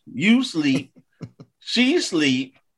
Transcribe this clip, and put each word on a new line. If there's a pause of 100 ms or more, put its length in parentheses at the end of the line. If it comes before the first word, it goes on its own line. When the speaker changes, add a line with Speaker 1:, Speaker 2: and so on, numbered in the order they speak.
(120)
Speaker 1:
You
sleep, (280)
Speaker 2:
<laughs>
Speaker 1:
she
sleep, (220)